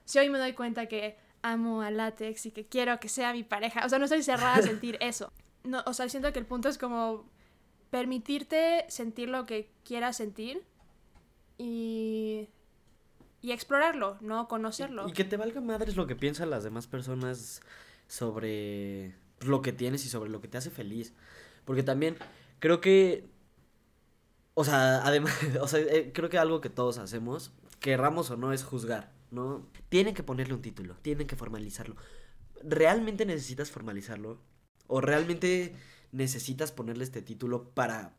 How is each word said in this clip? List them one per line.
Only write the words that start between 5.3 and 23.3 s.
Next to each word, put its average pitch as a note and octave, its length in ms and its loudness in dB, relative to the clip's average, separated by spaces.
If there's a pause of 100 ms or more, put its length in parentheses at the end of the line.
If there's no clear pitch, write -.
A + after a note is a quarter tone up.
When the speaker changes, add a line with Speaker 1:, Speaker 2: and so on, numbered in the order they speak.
Speaker 1:
No, B3+ 220 -4
o B3+ 80 -2
sea, B3 160 -4
siento C#4 240 -2
que C#4 60 -2
el A#3 60 -6
punto B3 220 -2
es C#4 100 0
como A#3 460 -2 (640)
permitirte C#4+ 1000 2
sentir A#3+ 400 -6
lo B3+ 160 -2
que A3 240 -6 (160)
quieras A#3+ 320 -4
sentir A3+ 440 -6 (960)
y, A3 920 -4 (920)
y A#3+ 120 -6
explorarlo, C#4 640 2
¿no? A3 300 -4
Conocerlo. A3 580 -4
Speaker 2:
Y, F3+ 40 -4
y - 20 -12
que F#3 100 2
te F#3+ 140 0
valga A3+ 240 -2
madres A3 340 -2
lo F3+ 120 2
que B2 100 -2
piensan D3 320 0
las A2+ 160 -2
demás A2+ 220 -8
personas B2+ 720 -6 (460)
sobre, G#2 1080 -4 (220)
pues, B2 120 -6
lo C#3 120 4
que C3 100 0
tienes C3 340 -2
y B2+ 40 -8
sobre A2 200 -6
lo A2 120 -6
que A2 80 -14
te - 80 -8
hace C#3+ 140 -6
feliz. A2 420 -8 (500)
Porque C3+ 200 0
también C#3+ 340 2 (420)
creo E3 220 6
que, F#3+ 460 6 (1300)